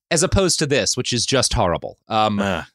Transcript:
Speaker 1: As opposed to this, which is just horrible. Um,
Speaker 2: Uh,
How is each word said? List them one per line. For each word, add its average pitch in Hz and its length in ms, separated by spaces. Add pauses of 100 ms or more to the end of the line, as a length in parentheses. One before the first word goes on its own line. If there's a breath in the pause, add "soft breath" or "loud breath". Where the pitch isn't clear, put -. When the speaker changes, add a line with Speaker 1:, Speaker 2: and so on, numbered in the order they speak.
(100)
Speaker 1:
As 165 120
opposed 185 380
to 156 60
this, 127 300
which - 160
is 120 140
just 127 260
horrible. 90 460 (100)
Um, 107 300
Speaker 2:
Uh, 98 240 (120)